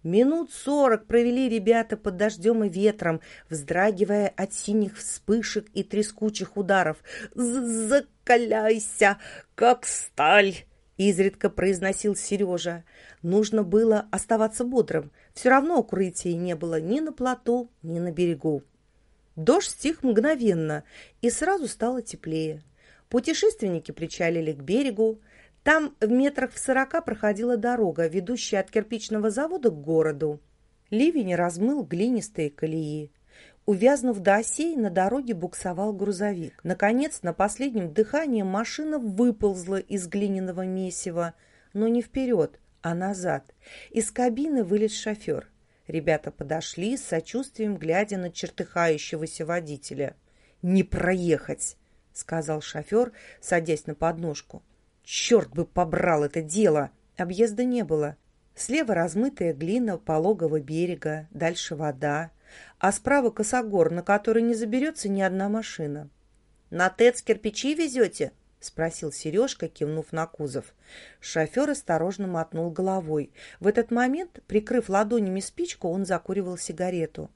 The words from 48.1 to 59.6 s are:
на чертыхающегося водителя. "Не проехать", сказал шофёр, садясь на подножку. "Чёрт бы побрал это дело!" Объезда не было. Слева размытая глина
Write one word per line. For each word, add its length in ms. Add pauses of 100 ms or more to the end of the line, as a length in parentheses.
на 120
чертыхающегося 1120
водителя. 680 (480)
"Не 220
проехать", 920 (440)
сказал 400
шофёр, 520 (280)
садясь 460
на 80
подножку. 680 (400)
"Чёрт 480
бы 140
побрал 580
это 200
дело!" 480 (260)
Объезда 480
не 180
было. 340 (380)
Слева 400
размытая 580
глина 460